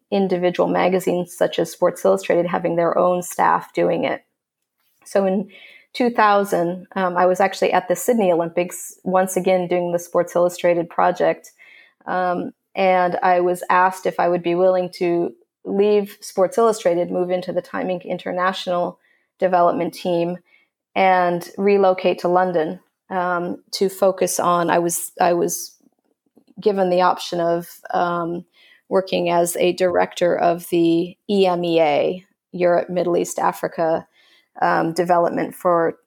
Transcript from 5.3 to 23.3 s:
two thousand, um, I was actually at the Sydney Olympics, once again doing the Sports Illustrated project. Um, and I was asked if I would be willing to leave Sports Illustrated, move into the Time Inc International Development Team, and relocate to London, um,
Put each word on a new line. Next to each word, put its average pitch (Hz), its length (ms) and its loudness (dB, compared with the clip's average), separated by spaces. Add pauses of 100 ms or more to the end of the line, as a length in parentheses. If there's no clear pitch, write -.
two 240 160 0
thousand, 196 840 0
um, 180 220 -2
I 180 80 4
was 180 160 2
actually 190 320 0
at 180 160 0
the 175 80 0
Sydney 220 340 2
Olympics, 170 720 -2
once 185 340 0
again 185 300 0
doing 175 240 0
the 175 60 -2
Sports 170 380 -2
Illustrated 175 540 0
project. 180 640 0 (520)
Um, 180 480 -4 (220)
and 185 480 2
I 180 180 4
was 180 300 -2
asked 185 340 2
if 180 160 -2
I 175 80 2
would 175 140 0
be 170 120 0
willing 180 420 2
to 170 380 -2 (300)
leave 202 560 0
Sports 185 380 -2
Illustrated, 180 520 2
move 180 200 -2
into 180 240 -4
the 175 80 -2
Time 185 260 -6
Inc 180 160 -6
International 180 920 -4 (400)
Development 175 560 2
Team, 175 420 -2 (580)
and 180 640 2
relocate 190 640 2
to 180 100 -2
London, 180 520 0 (280)
um, 180 540 -4 (100)